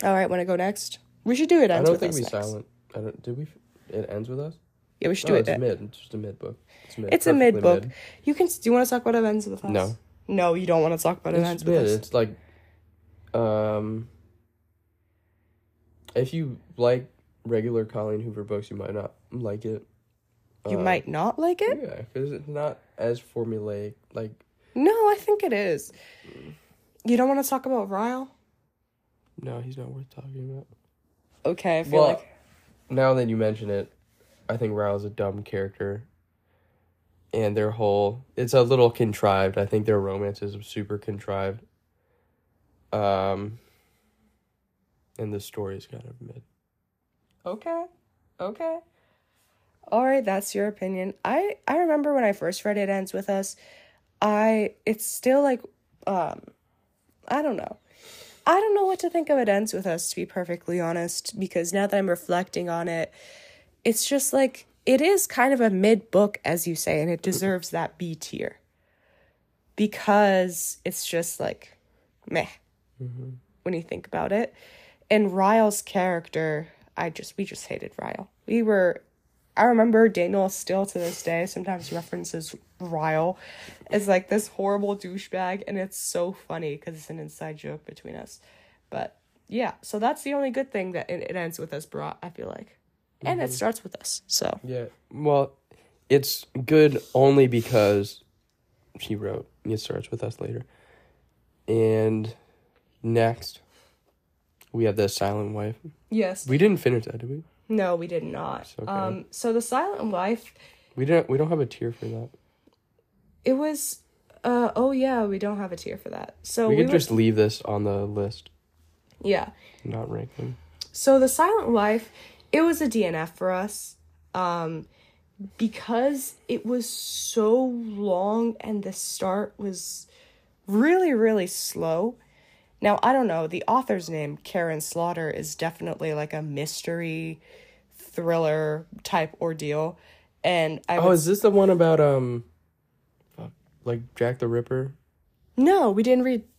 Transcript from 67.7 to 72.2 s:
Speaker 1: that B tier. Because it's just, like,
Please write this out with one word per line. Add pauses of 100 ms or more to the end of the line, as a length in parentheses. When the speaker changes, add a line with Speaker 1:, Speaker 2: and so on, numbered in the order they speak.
Speaker 1:
that
B
tier. (1160)
Because
it's
just,
like, (520)